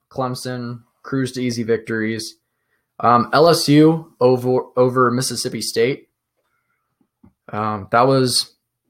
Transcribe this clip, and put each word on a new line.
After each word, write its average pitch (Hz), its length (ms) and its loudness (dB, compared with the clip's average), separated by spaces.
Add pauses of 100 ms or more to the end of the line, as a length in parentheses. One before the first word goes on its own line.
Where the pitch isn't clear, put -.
Clemson, 123 720 -8 (180)
cruise 131 320 -6
to 127 100 -8
easy 120 200 -4
victories. 110 760 -6 (640)
Um, 117 320 4
L 156 160 6
S 165 180 2
U 156 540 4
over, 127 400 2 (160)
over 127 340 2
Mississippi 123 500 -6
State. 117 460 -4 (1400)
Um, 107 420 -8
that 120 160 4
was, 131 480 -2 (340)